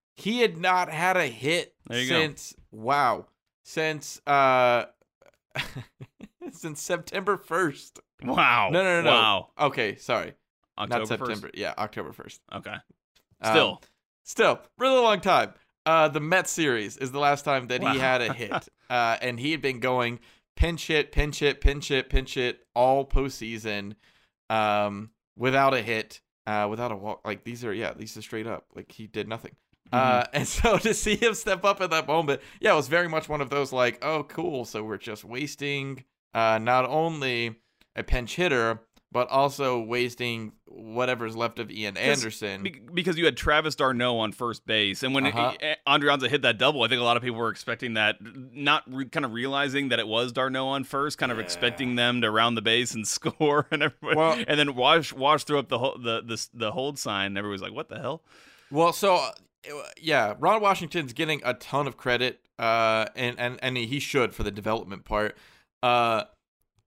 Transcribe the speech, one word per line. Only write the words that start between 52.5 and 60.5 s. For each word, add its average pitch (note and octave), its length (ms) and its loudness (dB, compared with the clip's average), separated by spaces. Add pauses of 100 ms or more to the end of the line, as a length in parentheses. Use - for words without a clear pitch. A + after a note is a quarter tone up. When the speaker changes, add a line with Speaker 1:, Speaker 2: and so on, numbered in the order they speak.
Speaker 2:
the A2+ 60 -2
base A#2 320 2
and G#2+ 140 -6
<laughs> - 0 -
score, D3 640 0
and D3+ 100 0
everybody, D3+ 340 -2
Speaker 1:
Well D#3 220 4 (100)
Speaker 2:
and D3 120 2
then C#3+ 160 0
Wash, D3 380 4
Wash C#3 320 2
threw D3 120 2
up C3+ 120 -2
the A#2+ 100 0
ho-, C3 180 -2
the, A#2 240 -4
the, A2+ 320 -8
the A2+ 200 -4
hold C3+ 260 -6
sign, G2+ 280 -2
and G2 120 -8
everybody G2+ 140 -6
was F#2+ 100 -8
like, F#2+ 100 -10
"What C#3 160 -10
the - 80 -14
hell?" C3+ 240 -8 (480)
Speaker 1:
Well, D#3+ 240 4
so, G3 220 4
uh, C#3 160 0 (320)
it D3 100 -14
wa-, D3 80 -12 (180)
yeah, B2+ 400 0
Ron G3 220 4